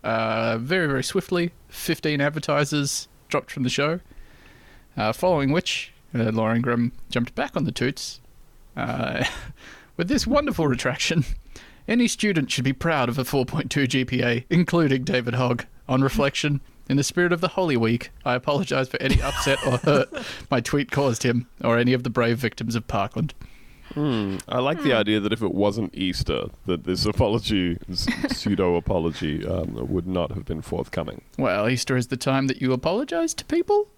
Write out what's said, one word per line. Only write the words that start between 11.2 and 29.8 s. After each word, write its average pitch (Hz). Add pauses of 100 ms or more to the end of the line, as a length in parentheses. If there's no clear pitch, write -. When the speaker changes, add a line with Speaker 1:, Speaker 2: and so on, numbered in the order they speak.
Speaker 1:
"Any 240
student 180
should 127
be 135
proud 143
of 120
a 131
four 135
point -
two 143
G 127
P 120
A, 120
including 160
David 120
Hogg. 123 (220)
On 131
reflection, 143 (280)
in 135
the 143
spirit 175
of 170
the 175
Holy 165
Week, 117 (140)
I 123
apologize 139
for -
any -
upset 139
or 123
hurt 143 (240)
Speaker 2:
<laughs> -
Speaker 1:
my 127
tweet 143
caused 139
him 120 (160)
or 117
any 123
of 123
the 127
brave 117
victims 113
of 113
Parkland." 110 (600)
Speaker 2:
Hmm. 110 (120)
I 120
like 143
the 143
Speaker 3:
Hmm. 120
Speaker 2:
idea 107
that 104
if 113
it 98
wasn't 101
Easter, 80 (220)
that 87
this 92
apology, 104 (140)
s-, - (240)
Speaker 3:
<laughs> -
Speaker 2:
pseudo-apology, 85
um, 71